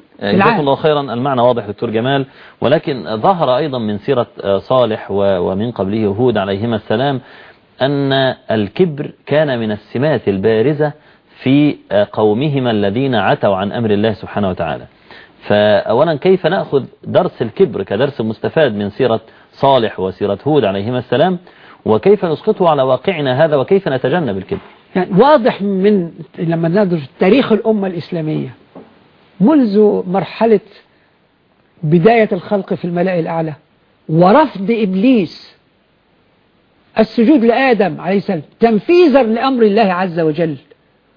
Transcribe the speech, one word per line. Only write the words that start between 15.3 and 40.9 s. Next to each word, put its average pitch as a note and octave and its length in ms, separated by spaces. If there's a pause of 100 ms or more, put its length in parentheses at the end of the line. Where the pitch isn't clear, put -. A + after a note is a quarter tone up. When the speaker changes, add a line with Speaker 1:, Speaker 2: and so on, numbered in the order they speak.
Speaker 1:
فأولا G#2+ 760
كيف F#3 280
نأخذ D3+ 380 (200)
درس D3+ 380
الكبر A#2 400
كدرس B2 380
مستفاد A2+ 560
من G2+ 140
سيرة B2 300 (320)
صالح B2+ 480
وسيرة G2 460
هود C#3+ 180
عليهما G2+ 340
السلام، F3 400 (460)
وكيف G#3 400
نسقطه F3+ 440
على C#3+ 140
واقعنا C3+ 600
هذا، D3+ 120
وكيف F#3 320
نتجنب C3 500
الكبر؟ F#2+ 220 (360)
Speaker 2:
يعني F#3 140 (120)
واضح C4 400
من G3 480 (280)
لما E3 300
ندرس F3 340 (180)
تاريخ A3+ 320
الأمة A3 360
الإسلامية D#3 640 (840)
منذ G#3 640
مرحلة F#3+ 540 (1200)
بداية F#3 500
الخلق G3 420
في D#3 100
الملأ F3+ 340
الأعلى D#3+ 340 (560)
ورفض F#3+ 640
إبليس G#3 840 (1400)
السجود A3+ 460
لآدم G#3+ 560
عليه F3+ 160
السلام F3+ 260 (180)
تنفيذا C4+ 600
لأمر A#3+ 400
الله G3+ 300
عز F3 280
وجل، D#3 360 (600)